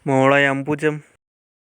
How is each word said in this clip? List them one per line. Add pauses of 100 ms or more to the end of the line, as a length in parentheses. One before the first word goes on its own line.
"മോളെ
അംബുജം?" (720)